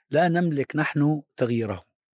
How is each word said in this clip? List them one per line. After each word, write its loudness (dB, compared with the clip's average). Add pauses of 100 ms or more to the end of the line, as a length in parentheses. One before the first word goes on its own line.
(120)
لا 2
نملك 0
نحن 0 (160)
تغييره، -2 (300)